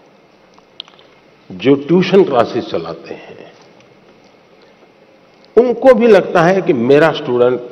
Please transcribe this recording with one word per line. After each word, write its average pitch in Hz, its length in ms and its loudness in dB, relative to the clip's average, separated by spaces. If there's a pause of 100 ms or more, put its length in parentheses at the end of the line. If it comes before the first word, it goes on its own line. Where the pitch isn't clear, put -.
(1500)
जो 95 220 0
ट्यूशन 170 500 0
क्लासेस 120 400 -4
चलाते 82 500 -12
हैं, - 380 -20 (2000)
उनको 247 380 4
भी 226 120 2
लगता 185 360 2
है 185 200 0
कि - 100 0
मेरा 139 400 2
स्टूडेंट 123 480 -2 (120)